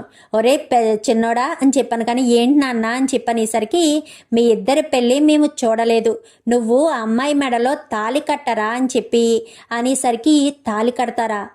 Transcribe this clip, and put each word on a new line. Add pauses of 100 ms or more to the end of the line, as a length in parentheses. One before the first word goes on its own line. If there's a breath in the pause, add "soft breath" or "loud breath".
(340 soft breath)
ఒరే
పె-,
చిన్నోడా"
అని
చెప్పాను
కానీ,
"ఏంటి
నాన్న?"
అని
చెప్పనేసరికి, (500 loud breath)
"మీ
ఇద్దరి
పెళ్ళి
మేము
చూడలేదు, (360 soft breath)
నువ్వు
ఆ
అమ్మాయి
మెడలో (180)
తాళి
కట్టరా?"
అని
చెప్పి (500 loud breath)
అనేసరికి, (320)
"తాళి
కడతారా? (140)